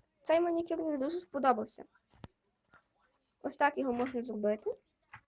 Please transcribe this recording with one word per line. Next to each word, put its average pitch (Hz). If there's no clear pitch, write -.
цей 320
манікюр 339
не 311
дуже 311
сподобався. 262
Ось -
так 294
його 262
можна 240
зробити. 214